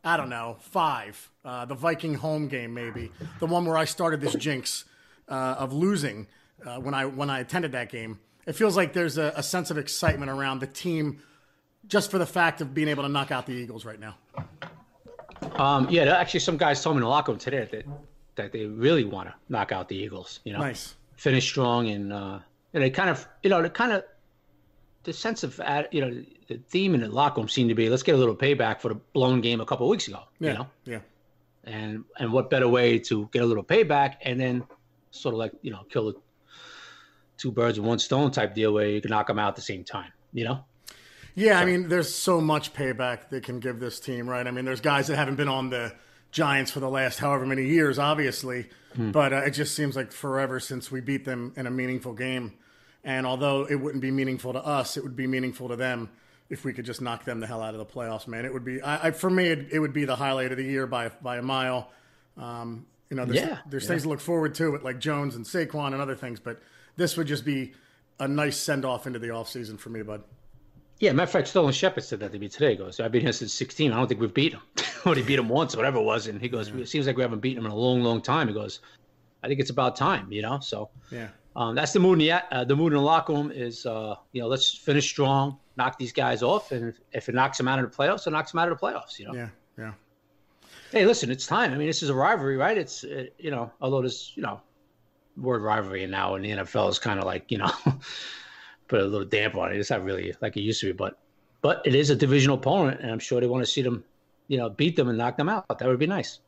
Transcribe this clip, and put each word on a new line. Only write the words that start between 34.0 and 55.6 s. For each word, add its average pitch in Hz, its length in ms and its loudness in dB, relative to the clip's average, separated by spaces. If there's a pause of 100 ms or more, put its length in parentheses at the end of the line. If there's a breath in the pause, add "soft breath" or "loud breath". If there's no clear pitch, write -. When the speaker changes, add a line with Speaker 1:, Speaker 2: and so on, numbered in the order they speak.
Speaker 2:
and 127 160 -2
then 127 260 0 (460)
sort - 240 -4
of, 110 40 -2
like, 110 140 -4 (100)
you 135 80 -8
know, 101 180 -14
kill 110 240 0
the - 20 -10 (1200 loud breath)
two 131 120 -2
birds 113 300 2
with 107 80 0
one 117 100 2
stone 135 320 2
type 107 240 0
deal 107 180 4
where 107 160 4
you 104 120 0
can 107 100 -6
knock 110 200 2
'em 104 80 0
out 104 100 2
at - 80 -4
the - 60 -14
same 92 220 -8
time, - 280 -10 (200)
you 117 120 -4
know? 135 200 -4 (720 loud breath)
Speaker 1:
Yeah, 202 240 6
I 175 40 6
Speaker 2:
So 175 40 4
Speaker 1:
mean, 180 220 2
there's 175 260 2
so 175 260 4
much 151 340 0
payback 127 560 -4
they 131 100 -6
can 123 200 -8
give 120 200 -6
this 120 200 -8
team, 123 280 -6
right? 123 180 -2
I 123 40 -2
mean, 127 140 -4
there's 127 160 -4
guys 139 260 4
that 151 100 0
haven't 139 200 0
been 143 120 0
on 131 220 -2
the 120 240 -4 (380 soft breath)
Giants 139 380 2
for 143 100 -6
the 131 100 -2
last 131 300 0
however 139 260 2
many 131 200 0
years, 147 320 4
obviously, 131 720 0 (260 loud breath)
Speaker 2:
Hmm. 113 180 -2
Speaker 1:
but, 143 200 4
uh, 135 60 2
it 139 140 0
just 143 220 -2
seems 139 220 -2
like 131 160 -6
forever 135 480 -2
since 127 300 -10
we 131 100 -6
beat 135 240 -4
them 127 320 -6
in 131 100 -6
a 120 40 -6
meaningful 127 420 -4
game. 123 400 -6 (500 soft breath)
And 131 240 -2
although 139 420 2
it 147 80 2
wouldn't 135 260 -4
be 131 80 -2
meaningful 131 420 -2
to 131 120 -6
us, 135 320 -2
it 143 60 -6
would 131 140 -10
be 131 100 -2
meaningful 127 420 -4